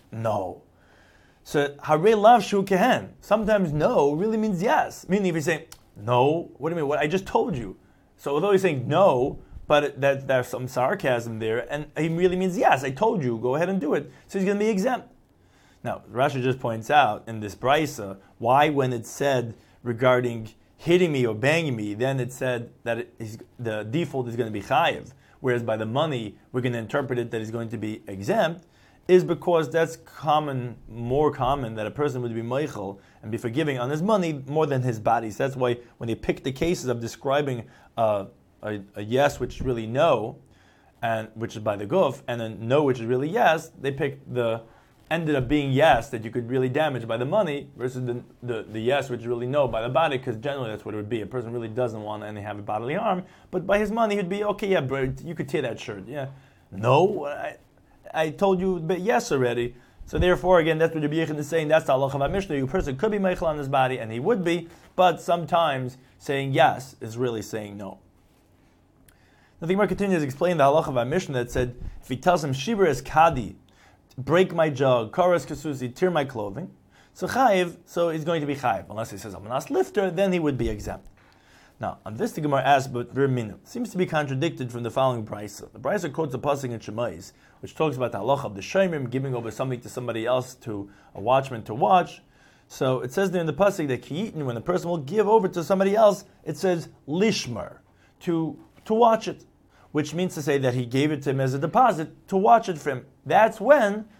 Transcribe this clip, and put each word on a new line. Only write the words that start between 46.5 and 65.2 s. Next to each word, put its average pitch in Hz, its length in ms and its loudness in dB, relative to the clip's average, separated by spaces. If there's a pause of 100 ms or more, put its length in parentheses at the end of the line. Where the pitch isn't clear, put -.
damage 127 400 -2
by 113 80 -2
the 120 80 -2
money 151 520 -2
versus 127 300 -6
the, 120 160 -4 (220)
the, 117 260 -6
the 107 80 -8
yes, 131 320 0
which 117 120 -6
is 113 40 -10
really 120 200 -4
no 139 200 2
by 113 160 -2
the 117 60 -2
body, 147 300 2
'cause 131 180 -6
generally 131 340 -6
that's 107 140 -8
what 104 100 -8
it - 20 -6
would 104 120 -8
be. 113 140 -2
A 95 40 -8
person 117 260 -8
really 120 140 -6
doesn't 110 340 -4
want 107 220 -8
any 104 180 -10
have 104 200 -8
a - 20 -12
bodily 110 320 -4
harm, 190 300 -2 (260)
but 180 160 -6
by 196 120 2
his 208 120 -2
money 220 240 0
he'd 202 140 -2
be, 202 160 -4
"Okay, 208 240 -2
yeah, 180 120 4
bro, 131 320 -2 (120)
you 165 100 -10
could 151 140 -8
tear 160 140 -4
that 113 180 -6
shirt, 98 260 -12
yeah." 135 220 -8 (420)
"No, 143 560 2
I, - 300 -8 (560)
I 160 180 0
told 185 300 2
you 185 180 0
but 170 220 -2
yes 220 320 0
already." 123 420 0 (320)
So - 120 -6
therefore, 180 420 6
again, 156 180 2
that's 160 160 2
what 156 80 -2
Rabbi 147 140 0
Yechon 156 220 -2
is 143 100 -6
saying. 156 200 0
That's 156 180 4
the 143 60 2
halacha 135 220 2
of 139 80 0
our 139 60 0
Mishnah. 165 340 -2
A 135 60 -2
person 147 280 -2
could 214 140 0
be 208 80 -2
meichel 180 300 0
on 151 100 -4
his 139 100 -6
body, 131 300 2
and 113 140 -8
he 120 80 -4
would 190 240 0
be, 170 240 -2 (260)
but 185 260 2